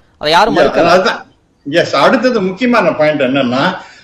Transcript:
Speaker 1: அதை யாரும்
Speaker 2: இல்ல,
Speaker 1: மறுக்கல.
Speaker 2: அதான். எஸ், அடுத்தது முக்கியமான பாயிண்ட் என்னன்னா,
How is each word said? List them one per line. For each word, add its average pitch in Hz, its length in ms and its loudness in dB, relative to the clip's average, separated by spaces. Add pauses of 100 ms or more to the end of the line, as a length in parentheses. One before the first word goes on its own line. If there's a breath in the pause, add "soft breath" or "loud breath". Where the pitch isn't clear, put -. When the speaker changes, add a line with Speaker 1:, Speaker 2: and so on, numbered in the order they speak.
(180)
Speaker 1:
அதை 151 140 -4
யாரும் 202 240 2
Speaker 2:
இல்ல, - 120 2
Speaker 1:
மறுக்கல. 175 300 2
Speaker 2:
அதான். - 240 -2 (480)
எஸ், 156 260 -2
அடுத்தது 220 460 0
முக்கியமான 190 500 0
பாயிண்ட் 151 300 -2
என்னன்னா, 135 560 -2 (260 loud breath)